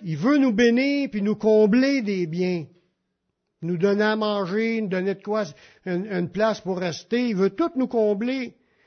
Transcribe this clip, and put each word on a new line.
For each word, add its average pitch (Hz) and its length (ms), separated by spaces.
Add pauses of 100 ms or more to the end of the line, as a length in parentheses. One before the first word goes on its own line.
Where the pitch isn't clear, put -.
il 160 140
veut 254 180
nous 269 160
bénir, 254 580
puis 208 120
nous 208 140
combler 220 680
des 190 240
biens. 175 400 (960)
Nous 170 160
donner 202 260
à 214 120
manger, 214 680
nous 208 60
donner 185 260
de 196 80
quoi, 214 220 (420)
une, 185 200
une 180 220
place 214 320
pour 180 180
rester. 220 500
Il 214 80
veut 190 140
tout 330 260
nous 254 120
combler. 233 680 (300)